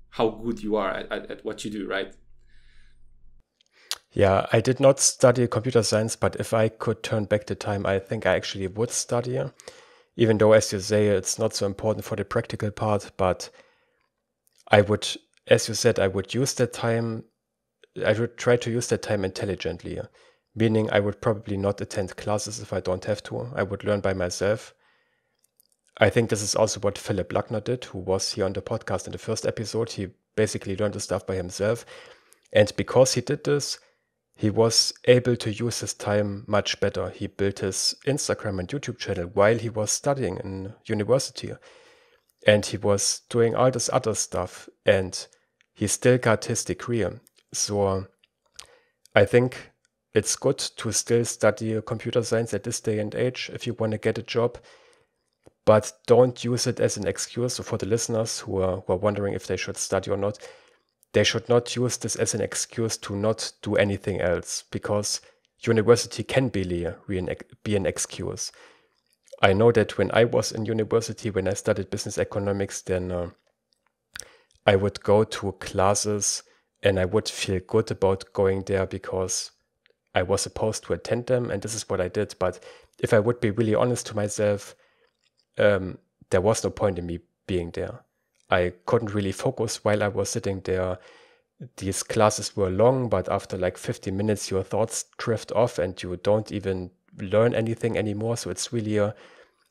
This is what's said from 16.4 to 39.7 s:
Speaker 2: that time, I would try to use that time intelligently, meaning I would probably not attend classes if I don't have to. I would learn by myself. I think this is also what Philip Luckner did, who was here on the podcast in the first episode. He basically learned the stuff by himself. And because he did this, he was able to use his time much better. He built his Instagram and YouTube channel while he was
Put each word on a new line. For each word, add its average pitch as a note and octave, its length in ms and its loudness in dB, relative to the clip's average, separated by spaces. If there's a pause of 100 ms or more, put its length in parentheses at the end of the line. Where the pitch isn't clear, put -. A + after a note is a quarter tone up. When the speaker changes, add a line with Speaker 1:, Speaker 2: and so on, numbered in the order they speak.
Speaker 2:
that A#2+ 180 0
time, A#2 520 -2 (800)
I G#2+ 80 4
would A2+ 240 -2
try B2 200 2
to A#2+ 140 -2
use A#2+ 180 -2
that G#2+ 140 0
time G2+ 220 -2
intelligently, F2 760 -6 (560)
meaning A2 340 2
I G#2+ 80 6
would G2+ 220 0
probably G#2 360 -2
not G2 240 0
attend G2 360 -6
classes G#2 420 -4
if G#2+ 140 -10
I F#2+ 80 -2
don't F#2 240 -4
have G#2+ 200 -4
to. A2+ 300 -8
I - 80 0
would G2+ 220 -6
learn G2+ 160 0
by F#2+ 120 0
myself. F#2+ 600 -2 (1200)
I G#2+ 120 8
think A2+ 200 4
this G#2+ 120 0
is G2+ 140 -2
also G#2+ 240 2
what G2 180 -2
Philip F#2+ 320 -4
Luckner G#2+ 320 -2
did, B2 220 -4
who - 140 -12
was F#2+ 340 -2
here G#2 120 -2
on F#2+ 100 -2
the G2 80 -6
podcast - 440 -4
in G2+ 60 -12
the - 60 -10
first - 280 -4
episode. A2+ 460 -4
He G2 160 -6 (260)
basically G#2 420 -2
learned G#2 180 -2
the G#2 60 -6
stuff - 260 -4
by F#2 100 -4
himself. F#2+ 480 -2 (680)
And G#2 240 6
because - 380 4
he B2+ 60 -2
did D3 240 -4
this, C#3+ 340 -2 (580)
he A2 120 0
was A2+ 460 4 (100)
able B2 320 6
to A2+ 160 -4
use A2+ 280 -4
his A#2+ 120 -6
time G#2 540 -2
much G2+ 340 0
better. F#2 300 -2
He G2+ 160 -10
built G2 320 -2
his - 360 -2 (120)
Instagram A2+ 520 -2
and F2+ 100 -4
YouTube C#3+ 280 -6
channel F2+ 380 -6
while G#2 240 6
he A2 100 -4
was G#2+ 220 -4